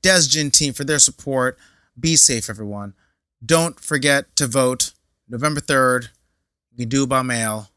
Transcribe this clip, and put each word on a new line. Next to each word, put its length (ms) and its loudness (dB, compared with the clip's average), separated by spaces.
Des 260 4
Gin 220 0
team 220 2
for 120 -6
their 140 0
support. 580 0
Be 180 0
safe, 340 2
everyone. 440 -10
Don't 340 0
forget 580 -2
to 100 0
vote 460 0
November 320 -4
third. 480 2
You 120 -20
can 40 -6
do 160 0
it 60 -4
by 100 2
mail. 560 -4